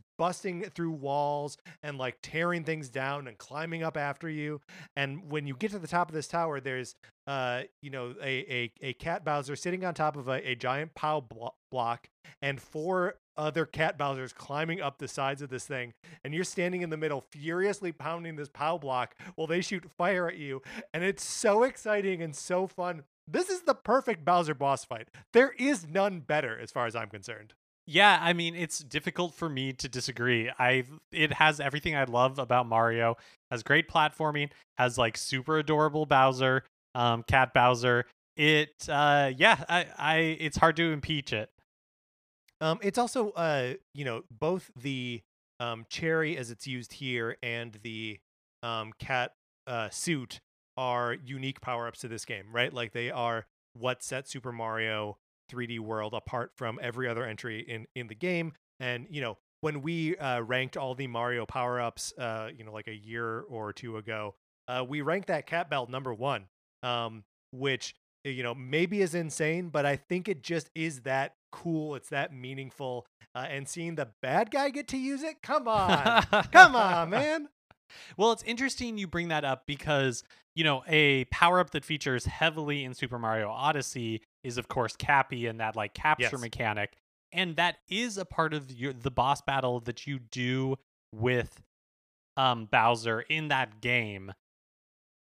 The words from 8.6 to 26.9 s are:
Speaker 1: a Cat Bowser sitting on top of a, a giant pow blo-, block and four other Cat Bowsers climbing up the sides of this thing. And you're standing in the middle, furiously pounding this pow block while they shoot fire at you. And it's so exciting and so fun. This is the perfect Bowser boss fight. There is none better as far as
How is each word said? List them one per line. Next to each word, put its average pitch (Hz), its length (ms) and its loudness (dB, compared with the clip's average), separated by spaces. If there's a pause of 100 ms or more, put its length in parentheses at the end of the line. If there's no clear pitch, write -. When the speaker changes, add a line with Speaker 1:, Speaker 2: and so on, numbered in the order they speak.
Speaker 1:
a 131 120 -6
Cat 165 300 -6
Bowser 147 320 -2
sitting 185 300 -6
on 175 80 -4
top 151 220 -2
of 131 120 -10
a, 131 220 -2
a 127 60 -2
giant 131 400 -4
pow 151 240 0
blo-, 117 340 -10 (180)
block 120 360 -2 (340)
and 139 180 -2
four 180 560 -2 (220)
other 151 280 0
Cat 156 320 0
Bowsers 135 360 -4
climbing 165 480 -4
up 139 160 -4
the 139 100 -10
sides 139 340 -2
of 143 80 -10
this 127 160 -8
thing. 123 280 -8 (300)
And 139 100 -6
you're 175 100 -2
standing 180 380 -2
in 175 80 -4
the 160 80 -4
middle, 151 340 -4
furiously 180 600 -2
pounding 165 440 -8
this 147 140 -10
pow 156 280 -2
block 131 380 -4 (200)
while 160 120 -4
they 170 140 0
shoot 180 360 -6
fire 180 300 2
at 180 100 -6
you. 135 240 -8 (320)
And 165 100 -2
it's 190 200 0
so 214 400 4
exciting 202 600 0
and 156 120 -8
so 180 300 -2
fun. 175 380 -6 (240)
This 311 220 0
is 359 120 -4
the 277 140 4
perfect 214 500 0
Bowser 170 300 4
boss 139 280 0
fight. 113 260 -12 (220)
There 254 200 8
is 240 360 -2
none 190 340 0
better 135 380 0
as 117 120 -12
far 123 160 0
as 110 80 -4